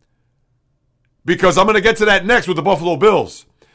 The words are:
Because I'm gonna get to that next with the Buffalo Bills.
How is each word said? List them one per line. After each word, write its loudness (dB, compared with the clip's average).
Because 0
I'm 4
gonna 0
get 0
to -2
that 0
next 0
with -4
the -6
Buffalo -2
Bills. 0